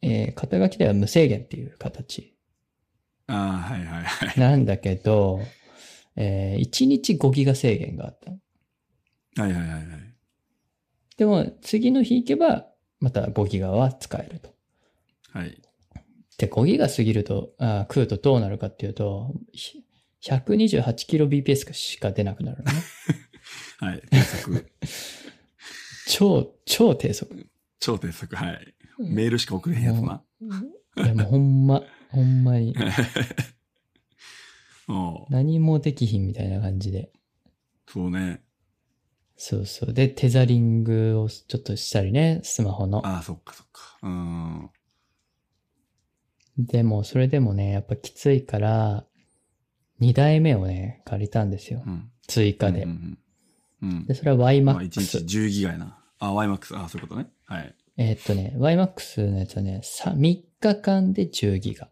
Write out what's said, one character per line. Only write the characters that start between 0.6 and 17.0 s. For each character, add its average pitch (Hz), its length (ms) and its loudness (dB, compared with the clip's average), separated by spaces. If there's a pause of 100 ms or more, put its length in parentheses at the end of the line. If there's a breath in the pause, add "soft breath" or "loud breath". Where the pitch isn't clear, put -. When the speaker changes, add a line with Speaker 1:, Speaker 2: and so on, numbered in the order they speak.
Speaker 1:
き - 100 -4
で 190 80 4
は 104 80 4
無 101 140 2
制 160 200 6
限 117 140 0
っ - 20 -12
て - 120 -14
い 127 100 -10
う - 120 -18
形。 - 580 -12 (880)
Speaker 2:
あ 127 80 -6
ー、 98 400 -4
は 92 40 -6
い 87 60 -8
は 82 160 -10
い 85 40 -10
は - 300 -6
い。 131 60 2
Speaker 1:
な 131 160 6
ん 131 80 4
だ 101 140 0
け 95 180 -2
ど、 98 440 2 (760 loud breath)
え 98 400 -2
ー、 - 40 0
一 - 260 0
日 262 300 2
五 135 140 4
ギ 135 140 2
ガ 135 100 4
制 120 220 2
限 - 200 -8
が - 100 -10
あ - 40 -10
っ - 80 -20
た。 - 120 -18 (1120)
Speaker 2:
は 104 60 0
い 95 40 0
は 87 60 -2
い - 20 -2
は 85 60 -4
い 82 40 -6
は 80 100 -6
い。 78 40 -10 (1300)
Speaker 1:
で 214 100 4
も、 202 260 2 (100)
次 226 300 2
の 262 100 4
日 233 140 4
行 240 100 0
け - 100 2
ば、 330 300 2 (340)
ま 127 100 2
た 98 180 -2
五 107 160 2
ギ 101 140 -2
ガ 92 120 -2
は 127 220 2
使 - 240 -10
え - 160 -8
る 170 80 -14
と。 - 140 -20 (760)
Speaker 2:
は 87 120 -10
い。 - 160 -16 (800)
Speaker 1:
で、 - 80 0
五 113 180 2
ギ 208 140 4
ガ 302 100 2
過 - 140 -2